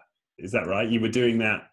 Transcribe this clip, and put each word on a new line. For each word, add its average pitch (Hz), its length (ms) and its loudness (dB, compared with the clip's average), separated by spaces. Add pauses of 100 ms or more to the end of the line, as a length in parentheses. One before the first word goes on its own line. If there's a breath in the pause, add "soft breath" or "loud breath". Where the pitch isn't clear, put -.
(380)
Is 98 140 -12
that 104 140 -2
right? 101 220 0
You 113 140 2
were 110 80 0
doing 120 280 2
that 110 340 -2